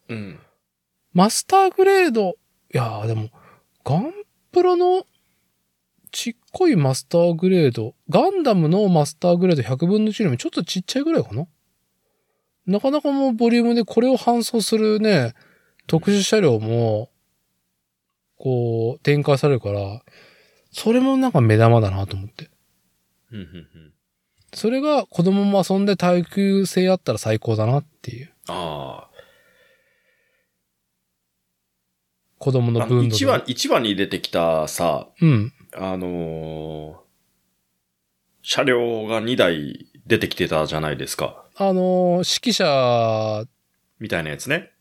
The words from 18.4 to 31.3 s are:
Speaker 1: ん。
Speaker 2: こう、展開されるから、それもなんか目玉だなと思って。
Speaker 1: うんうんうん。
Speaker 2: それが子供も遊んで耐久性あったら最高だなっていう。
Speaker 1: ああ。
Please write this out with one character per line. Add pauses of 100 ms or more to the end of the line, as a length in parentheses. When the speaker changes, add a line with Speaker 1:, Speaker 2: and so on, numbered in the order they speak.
Speaker 1:
ん。
Speaker 2:
こ
う、
展
開
さ
れ
る
か
ら、 (680)
そ
れ
も
な
ん
か
目
玉
だ
な
と
思
っ
て。 (840)
Speaker 1:
う
ん
う
ん
う (120)
ん。 (640)
Speaker 2:
そ
れ
が
子
供
も
遊
ん
で
耐
久
性
あ
っ
た
ら
最
高
だ
な
っ (180)
て
い
う。 (160)
Speaker 1:
あ
あ。 (3250)